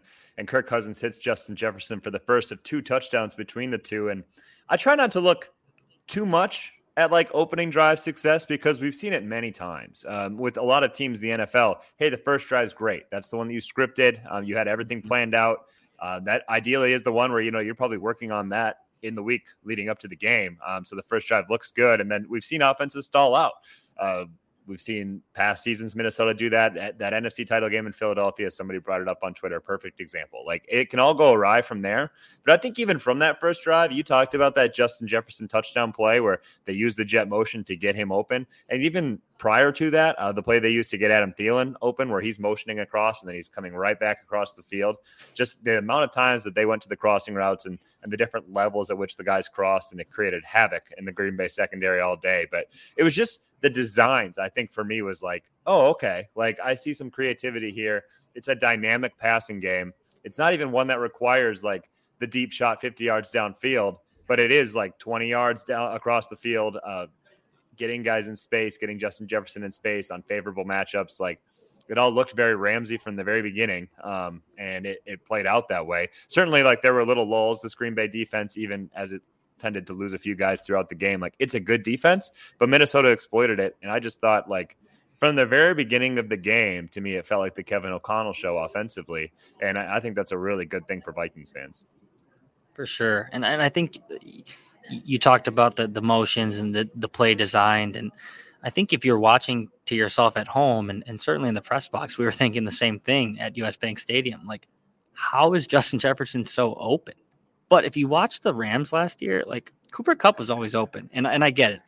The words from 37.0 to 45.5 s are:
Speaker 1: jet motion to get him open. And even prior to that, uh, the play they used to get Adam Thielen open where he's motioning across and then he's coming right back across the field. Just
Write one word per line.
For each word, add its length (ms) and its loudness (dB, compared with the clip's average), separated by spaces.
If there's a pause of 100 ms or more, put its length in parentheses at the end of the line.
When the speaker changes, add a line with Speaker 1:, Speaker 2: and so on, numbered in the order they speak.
Speaker 1:
jet 240 2
motion 340 -2
to 140 -10
get 180 -2
him 160 -4
open. 340 -2 (240)
And 140 -2
even 380 -2 (180)
prior 320 4
to 200 -2
that, 280 4
uh, 140 -2
the 100 -4
play 160 4
they 120 2
used 200 0
to 80 -4
get 140 4
Adam 260 4
Thielen 420 0
open 300 -2
where 120 -2
he's 180 -6
motioning 400 -4
across 420 0
and 60 -16
then 80 -10
he's 140 -14
coming 220 -14
right 280 -2
back 240 -2
across 260 -4
the 140 -20
field. 320 -2 (360)
Just 300 -4